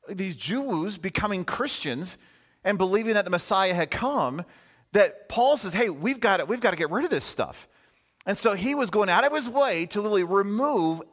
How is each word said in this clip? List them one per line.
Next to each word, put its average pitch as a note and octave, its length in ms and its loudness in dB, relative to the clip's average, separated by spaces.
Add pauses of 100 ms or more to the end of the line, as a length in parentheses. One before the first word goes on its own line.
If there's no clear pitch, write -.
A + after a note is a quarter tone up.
these F#3+ 280 -6
Jews G3+ 600 -4
becoming F#3+ 480 -4
Christians F3+ 720 -6 (480)
and G3 140 0
believing G#3 360 2
that G3+ 100 2
the F3+ 60 -6
Messiah F#3 440 2
had E3+ 160 0
come, F3+ 520 -2 (500)
that F#3+ 360 2
Paul C4 300 4
says, F3+ 160 -6
"Hey, A3 160 2
we've F#3 280 -2
gotta, F#3+ 280 2
we've A#3 140 -2
gotta G3+ 160 2
get D#3 140 -2
rid A#3+ 140 -2
of E4+ 60 -2
this C#3 140 -2
stuff." - 440 -6 (560)
And G3+ 120 -2
so G#3 180 2
he A3 200 -2
was C4 140 -2
going G3 220 2
out G3+ 140 6
of D4 100 2
his C4 140 -2
way A3+ 380 0
to G#3 140 -4
literally G#3 240 2
remove G3 800 0 (100)